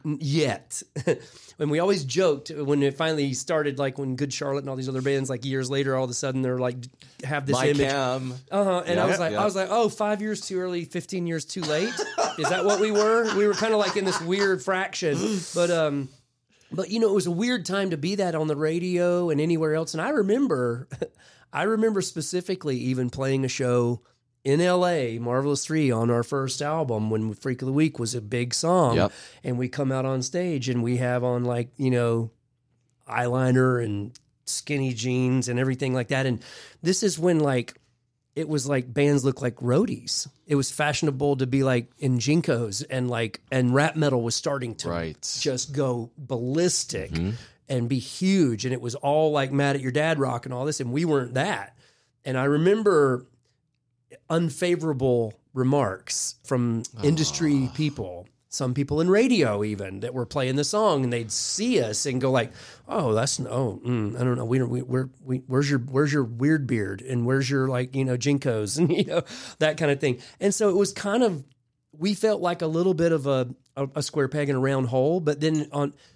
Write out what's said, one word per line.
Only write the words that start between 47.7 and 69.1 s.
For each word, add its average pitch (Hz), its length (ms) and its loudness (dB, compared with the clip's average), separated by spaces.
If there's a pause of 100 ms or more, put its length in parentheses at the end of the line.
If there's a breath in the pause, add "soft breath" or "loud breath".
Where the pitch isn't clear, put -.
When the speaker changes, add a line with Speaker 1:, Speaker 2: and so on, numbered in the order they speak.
Speaker 1:
be 131 100 0
huge. 151 640 2
And 127 100 -2
it 123 60 -4
was 117 160 -8
all, 151 380 2
like, 135 180 0
Mad 139 240 2
at 139 60 -4
Your 127 100 -4
Dad 151 260 0
rock 127 280 -2
and 123 80 -8
all 123 100 -4
this. 147 160 -4
And 123 140 -4
we 156 100 0
weren't 131 300 2
that. 131 420 -2 (480 soft breath)
And 131 140 -2
I 131 80 0
remember 151 800 4 (1040)
unfavorable 151 1040 0 (200)
remarks 127 880 0
from 120 400 0 (200)
industry 147 680 2
Speaker 2:
Aw. - 40 -14
Speaker 1:
people, 101 520 -4 (220)
some 123 240 -4
people 143 280 0
in 175 80 4
radio 185 540 4
even, 98 380 -6
that 120 120 -8
were 127 120 -4
playing 131 300 -2
the 143 80 2
song, 190 400 2
and 120 100 0
they'd 117 180 -4
see 220 500 0
us 107 240 -2
and 131 160 -2
go 131 100 2
like, 127 200 2 (360 loud breath)
"Oh, 139 260 0
that's 117 260 0
n-, 127 80 -6
oh, 113 380 -2
mm, 117 340 -2
I 123 40 0
don't 123 140 2
know. 120 80 -6
We 123 140 2
don't, 120 100 0
we, 123 120 -2
we're, 127 280 -4 (140)
we, 131 140 -2 (100)
where's 139 220 2
your, 143 100 2
where's 135 340 0
your 147 100 2
weird 135 440 0
beard? 101 340 -2
And 123 240 -2
where's 131 240 0
your, 135 180 2
like, 127 280 -2
you 135 100 0
know, 127 120 0
jinkos?" 123 600 0
<laughs> - 20 0
And, 160 120 4
you 180 140 2
know, - 160 0 (380 loud breath)